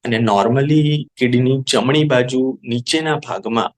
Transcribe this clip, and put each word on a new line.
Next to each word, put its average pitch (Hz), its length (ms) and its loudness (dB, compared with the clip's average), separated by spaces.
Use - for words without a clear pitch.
અને 117 120 -2
normally 139 840 2
કિડની 127 500 2
જમણી 135 360 2
બાજુ 127 600 0
નીચેના 147 520 -4
ભાગમાં 110 640 -4